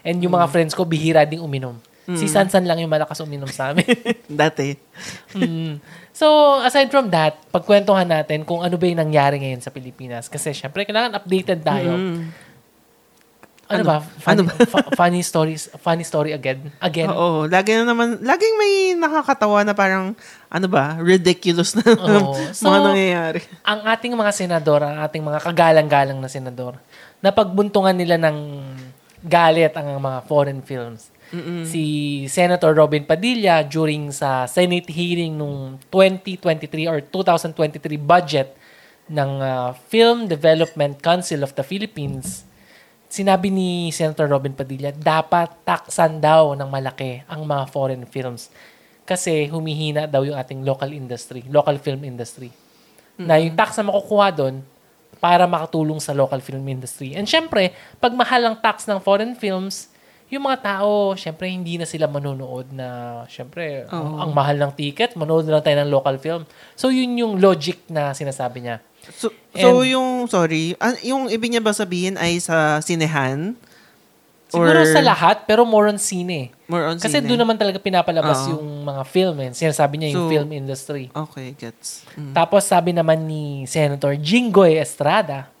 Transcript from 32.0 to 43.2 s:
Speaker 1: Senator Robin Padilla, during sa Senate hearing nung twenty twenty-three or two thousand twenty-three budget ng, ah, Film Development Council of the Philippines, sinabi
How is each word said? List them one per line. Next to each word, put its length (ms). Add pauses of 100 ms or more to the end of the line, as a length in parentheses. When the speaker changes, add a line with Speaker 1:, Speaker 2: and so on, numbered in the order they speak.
Speaker 1:
Senator 480
Robin 320
Padilla, 540
during 480
sa 340
Senate 420
hearing 460
nung 560
twenty 480
twenty-three 480
or 160
two 240
thousand 320
twenty-three 400
budget 560 (560)
ng, 220 (100)
ah, 320 (160)
Film 400
Development 640
Council 460
of 160
the 80
Philippines, 800 (640)
sinabi 420